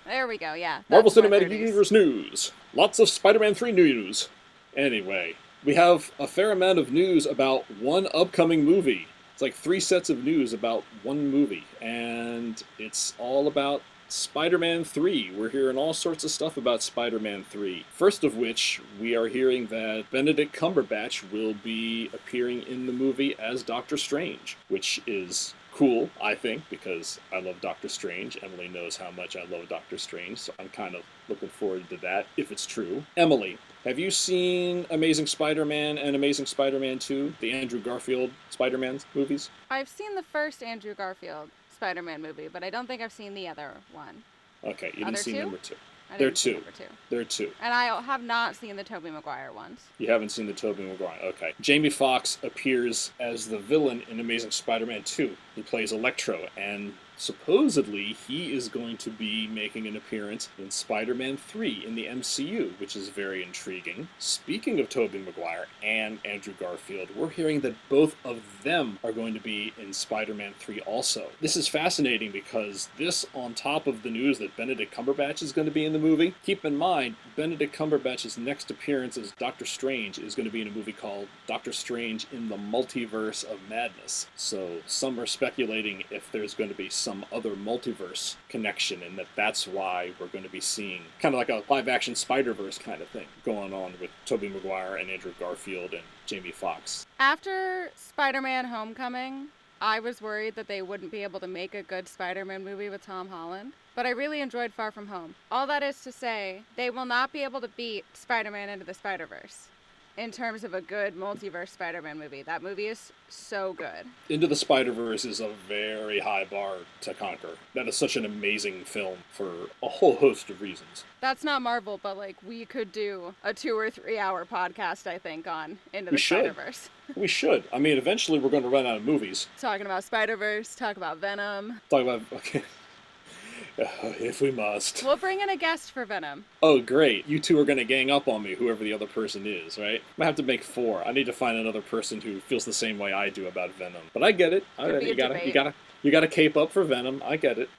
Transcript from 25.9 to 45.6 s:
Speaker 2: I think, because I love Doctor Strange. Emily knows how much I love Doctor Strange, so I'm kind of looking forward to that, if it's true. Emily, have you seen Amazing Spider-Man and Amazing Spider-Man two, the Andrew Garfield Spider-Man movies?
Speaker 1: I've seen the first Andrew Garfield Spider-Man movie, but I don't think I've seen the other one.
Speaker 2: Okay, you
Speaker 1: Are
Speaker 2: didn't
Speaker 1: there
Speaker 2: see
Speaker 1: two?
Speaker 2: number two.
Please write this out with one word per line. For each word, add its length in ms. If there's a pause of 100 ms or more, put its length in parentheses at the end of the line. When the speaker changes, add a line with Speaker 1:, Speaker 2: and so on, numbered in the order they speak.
Speaker 2:
I 140
think, 340
because 480 (140)
I 80
love 200
Doctor 280
Strange. 540
Emily 260
knows 280
how 140
much 260
I 80
love 240
Doctor 300
Strange, 400
so 220
I'm 80
kind 260
of 80 (260)
looking 200
forward 420
to 80
that, 280 (100)
if 160
it's 120
true. 400 (120)
Emily, 420 (240)
have 160
you 140
seen 760
Amazing 380
Spider-Man 720
and 160
Amazing 320
Spider-Man 540
two, 400
the 120
Andrew 280
Garfield 500 (200)
Spider-Man 500 (140)
movies? 360 (180)
Speaker 1:
I've 200
seen 260
the 80
first 400
Andrew 320
Garfield 560 (260)
Spider-Man 460
movie, 260
but 160
I 60
don't 160
think 160
I've 100
seen 220
the 120
other 260 (200)
one. 300 (420)
Speaker 2:
Okay, 320
you 80
Speaker 1:
Are 60
Speaker 2:
didn't 20
Speaker 1:
there 100
Speaker 2:
see 100
Speaker 1:
two? 80
Speaker 2:
number 180
two. 160 (360)